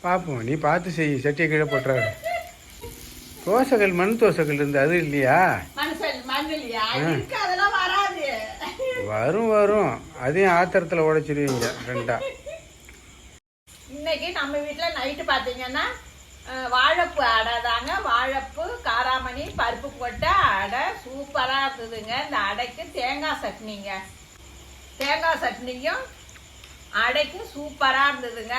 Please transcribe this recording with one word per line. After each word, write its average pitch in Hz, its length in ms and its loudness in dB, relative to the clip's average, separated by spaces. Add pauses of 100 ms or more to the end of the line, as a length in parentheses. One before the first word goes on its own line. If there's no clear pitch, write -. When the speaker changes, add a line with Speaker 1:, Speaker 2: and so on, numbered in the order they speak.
Speaker 1:
பார்ப்போம், 175 420 0
நீ 160 120 0
பார்த்து 160 360 0
செய், 151 240 0
சட்டியை 147 340 0
கீழே 156 140 2
போட்டுறாரு. 131 460 2 (1400)
தோசைகள், 220 460 4
மண் 190 280 4
தோசைகள் 160 340 4
இருந்து 143 240 2
அது 160 200 6
இல்லையா? 143 640 4 (140)
Speaker 2:
மண் 311 240 -4
சட்டி, 262 260 -4
மண் 285 260 -4
இல்லையா? 226 400 -4
Speaker 1:
ஆ. 233 40 -2
Speaker 2:
இருக்கு, 156 420 0
அதெல்லாம் 392 340 2
வராது. 370 680 0 (680)
Speaker 1:
வரும், 139 420 0
வரும். 208 540 4 (180)
அதையும் 175 320 4
ஆத்திரத்துல 170 560 4
உடைச்சிருவீங்க 143 600 2 (180)
ரெண்டா. 120 320 -2 (1700)
Speaker 2:
இன்னைக்கு 302 440 -4
நம்ம 285 260 -2
வீட்ல 302 300 -4
நைட்டு 285 440 -4
பாத்தீங்கன்னா, 254 520 -2 (640)
அஹ், 262 180 -6
வாழைப்பூ 294 520 4
அடை 226 320 4 (100)
தாங்க. 240 360 -2 (120)
வாழைப்பூ, 262 520 0 (200)
காராமணி, 254 760 -2
பருப்பு 233 400 -2
போட்ட 247 320 -2
அடை 233 480 2
சூப்பரா 269 840 -2
இருந்ததுங்க. 226 600 -6
இந்த 285 140 -4
அடைக்கு 233 540 -4
தேங்காய் 277 500 -2
சட்னிங்க. 202 480 -8 (1080)
தேங்காய் 311 440 0
சட்னியும் 254 600 -4 (880)
அடைக்கும் 269 680 0
சூப்பரா 277 520 0
இருந்ததுங்க. 233 500 -6